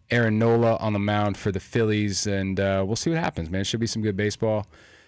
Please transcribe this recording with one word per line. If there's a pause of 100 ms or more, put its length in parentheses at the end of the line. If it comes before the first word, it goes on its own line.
(100)
Aaron
Nola
on
the
mound
for
the
Phillies,
and,
uh,
we'll
see
what
happens,
man.
Should
be
some
good
baseball. (420)